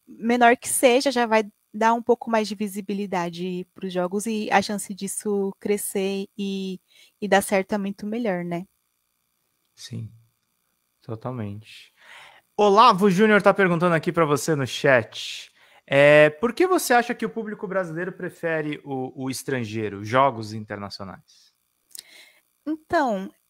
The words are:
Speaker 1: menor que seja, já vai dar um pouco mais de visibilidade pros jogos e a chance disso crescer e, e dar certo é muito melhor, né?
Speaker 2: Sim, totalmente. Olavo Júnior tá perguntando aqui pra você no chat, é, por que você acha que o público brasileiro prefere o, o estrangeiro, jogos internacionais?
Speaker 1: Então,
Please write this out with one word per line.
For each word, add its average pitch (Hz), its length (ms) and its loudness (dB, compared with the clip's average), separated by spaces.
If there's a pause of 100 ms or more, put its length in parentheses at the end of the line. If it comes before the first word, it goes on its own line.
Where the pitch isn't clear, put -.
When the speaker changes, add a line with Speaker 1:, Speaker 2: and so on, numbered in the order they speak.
Speaker 1:
menor 240 500 2
que - 120 -12
seja, 269 420 2
já 240 160 0
vai 220 180 2 (280)
dar 226 220 0
um 240 80 -4
pouco 233 280 -2
mais 220 180 0
de 208 60 -8
visibilidade 185 1200 -6
pros 190 180 -10
jogos 180 340 -4
e 220 240 -4
a 196 120 4
chance 202 320 -8
disso 196 640 -4
crescer 196 680 -4 (100)
e, 190 440 -6 (400)
e 208 80 -6
dar 196 140 4
certo 196 320 -2
é 208 40 -2
muito 196 280 -8
melhor, 208 380 -4
né? 175 200 -6 (1120)
Speaker 2:
Sim, 113 340 -14 (920)
totalmente. 113 880 -12 (640)
Olavo 208 540 6
Júnior 202 320 4
tá 196 120 4
perguntando 175 400 2
aqui 160 180 -2
pra 165 140 2
você 147 300 0
no 135 100 -2
chat, - 840 0 (340)
é, 147 440 8
por 233 240 -4
que 359 120 2
você 349 280 0
acha 240 200 2
que 226 120 -6
o - 40 -8
público 214 380 -10
brasileiro 180 440 -4
prefere 160 720 -6
o, 131 400 -8
o 131 60 -6
estrangeiro, 110 760 -6
jogos 113 500 2
internacionais? 101 960 -14 (1120)
Speaker 1:
Então, 277 640 -4 (200)